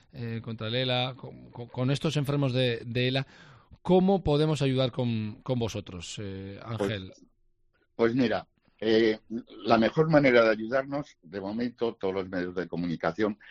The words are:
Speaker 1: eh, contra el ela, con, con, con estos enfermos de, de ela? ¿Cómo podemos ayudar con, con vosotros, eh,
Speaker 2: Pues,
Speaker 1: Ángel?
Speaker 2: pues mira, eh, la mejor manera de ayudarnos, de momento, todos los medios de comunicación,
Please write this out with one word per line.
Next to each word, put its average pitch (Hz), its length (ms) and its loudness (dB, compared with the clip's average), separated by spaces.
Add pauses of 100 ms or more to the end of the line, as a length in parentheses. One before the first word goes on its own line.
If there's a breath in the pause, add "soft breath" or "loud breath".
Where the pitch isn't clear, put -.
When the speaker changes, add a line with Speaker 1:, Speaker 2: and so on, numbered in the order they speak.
(160 soft breath)
Speaker 1:
eh, 113 280 -8
contra 113 240 -8
el 117 80 -4
ela, 127 400 -2
con, 127 340 -18
con, 120 160 -14
con 127 240 0
estos 143 260 0
enfermos 139 360 0
de, 123 320 0
de 123 240 -2
ela? 135 180 -2 (560 loud breath)
¿Cómo 185 400 4
podemos 151 400 2
ayudar 131 300 2
con, 113 500 -4
con 127 160 -2
vosotros, 104 640 -6
eh, 98 400 -10
Speaker 2:
Pues, 113 180 -8
Speaker 1:
Ángel? 98 320 -4 (840)
Speaker 2:
pues 117 180 2
mira, 107 320 0 (320)
eh, 110 400 4 (460)
la 117 120 4
mejor 113 320 2
manera 139 360 6
de 113 60 6
ayudarnos, 135 680 -4
de 87 200 -10
momento, 113 600 -4
todos 95 140 -2
los 95 140 -4
medios 90 260 -4
de 87 140 -4
comunicación, 87 680 -2 (120)